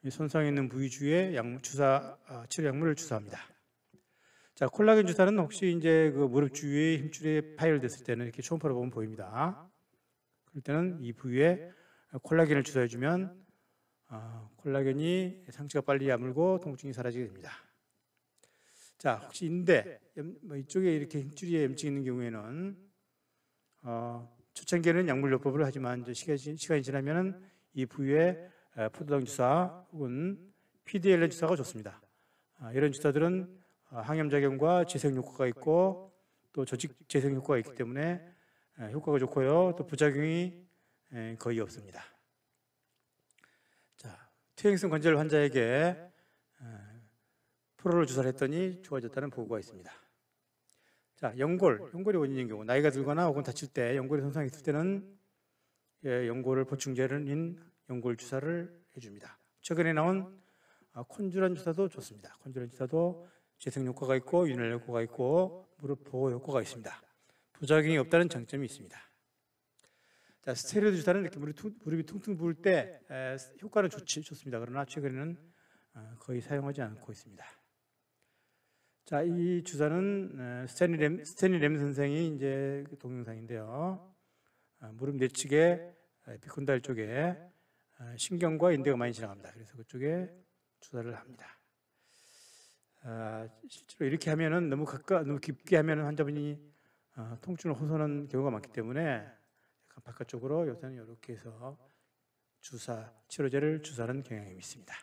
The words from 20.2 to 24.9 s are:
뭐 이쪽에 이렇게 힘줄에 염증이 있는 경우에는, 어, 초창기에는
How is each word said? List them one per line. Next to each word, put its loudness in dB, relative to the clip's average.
뭐 -10
이쪽에 2
이렇게 -2
힘줄에 -2
염증이 -2
있는 -2
경우에는, -6
어, -8
초창기에는 2